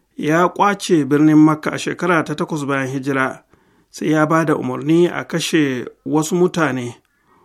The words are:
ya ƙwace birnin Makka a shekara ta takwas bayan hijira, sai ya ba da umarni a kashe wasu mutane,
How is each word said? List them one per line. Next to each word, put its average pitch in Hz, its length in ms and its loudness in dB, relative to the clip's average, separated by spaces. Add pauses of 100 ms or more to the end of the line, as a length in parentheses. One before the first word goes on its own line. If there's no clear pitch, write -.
(180)
ya 165 320 0
ƙwace 190 560 0
birnin 151 320 4
Makka 156 340 4
a 147 80 -6
shekara 165 440 -2
ta 151 120 -8
takwas 160 320 -6
bayan 135 200 -2
hijira, 135 560 -4 (460)
sai - 220 -4
ya 156 140 2
ba 160 200 0
da 151 100 0
umarni 139 520 0
a 139 180 -6
kashe 143 600 -2 (200)
wasu 151 300 -2
mutane, 147 600 -2 (500)